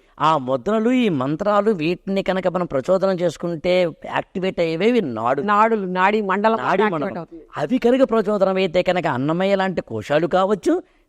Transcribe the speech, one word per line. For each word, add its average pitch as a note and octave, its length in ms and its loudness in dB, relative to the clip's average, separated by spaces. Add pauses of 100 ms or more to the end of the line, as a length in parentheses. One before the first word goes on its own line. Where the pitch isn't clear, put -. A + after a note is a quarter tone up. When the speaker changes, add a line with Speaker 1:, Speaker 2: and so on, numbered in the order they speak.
(220)
Speaker 1:
ఆ D#3 160 4
ముద్రలు, C#3+ 540 0
ఈ B3+ 180 2
మంత్రాలు, F#3+ 600 0
వీటిని F3+ 520 -4
కనుక F#3 240 -2
మనం F3+ 180 -2
ప్రచోదనం F3+ 540 0
చేసుకుంటే F3 720 -2 (140)
యాక్టివేట్ F3 540 -6
అయ్యేవి F3 420 0
నాడు-, B2+ 440 -2
Speaker 2:
నాడులు, G#3 400 2
నాడీ F#3 360 2
మండలం G3+ 360 2
Speaker 1:
నాడీ D3+ 240 2
Speaker 2:
యాక్టివేట్ G#3+ 120 2
Speaker 1:
మండలం. E3+ 240 -4
Speaker 2:
అవుతుంది. - 280 -16 (120)
Speaker 1:
అవి D3+ 200 -2
కనుక B3+ 320 4
ప్రచోదనం G3 460 2
అయితే F3+ 280 2
కనుక F3+ 240 0
అన్నమయ్య D#3+ 480 0
లాంటి F#3+ 260 -2
కోశాలు C#3+ 460 -2
కావచ్చు, G3 560 0 (260)